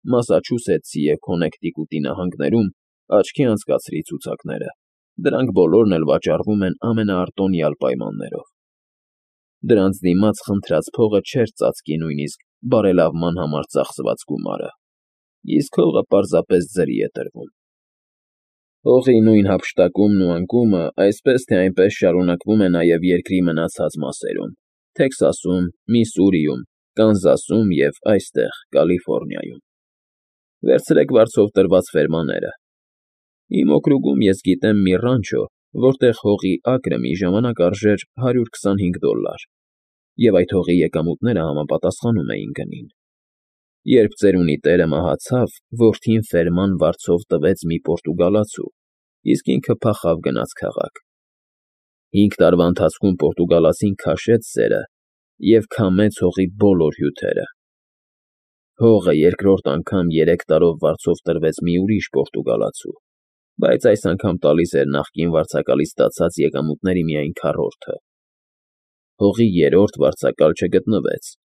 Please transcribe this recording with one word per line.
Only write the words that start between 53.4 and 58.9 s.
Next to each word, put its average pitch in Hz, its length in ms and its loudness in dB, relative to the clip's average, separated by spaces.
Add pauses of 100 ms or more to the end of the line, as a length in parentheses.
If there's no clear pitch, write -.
քաշեց 107 480 -2
սերը 53 340 -2 (600)
և 110 260 4
քամեց 101 540 0
հողի 92 340 0
բոլոր 92 460 2
հյութերը։ 50 480 -4 (1300)
Հողը 107 340 4